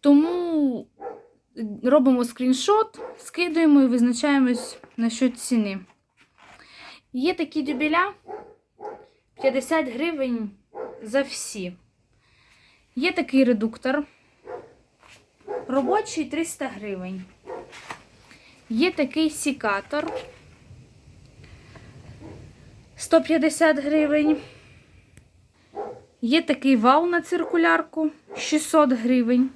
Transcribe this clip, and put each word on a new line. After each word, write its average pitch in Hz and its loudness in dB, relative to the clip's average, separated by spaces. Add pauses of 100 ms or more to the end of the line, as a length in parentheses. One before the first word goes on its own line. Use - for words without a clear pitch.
Тому 302 2 (960)
робимо 254 2
скріншот, 262 0 (180)
скидуємо 320 2
і 269 4
визначаємось 247 0 (180)
насчет 233 -2
ціни. 208 -2 (1300)
Є 285 -2
такі 311 -4
дюбеля, 302 -2 (1300)
п'ятдесят 269 0
гривень 247 -4 (520)
за 226 0
всі. 190 -8 (1200)
Є 311 -2
такий 269 2
редуктор. 247 -2 (1600)
Робочий 311 0
триста 294 -6
гривень. 190 -10 (1400)
Є 254 2
такий 311 0
сікатор. 285 -4 (2750)
Сто - 4
п'ятдесят 311 2
гривень. 302 2 (1800)
Є 254 2
такий 269 2
вал 269 4
на 349 0
циркулярку. 330 0 (280)
Шістсот 302 2
гривень. 247 2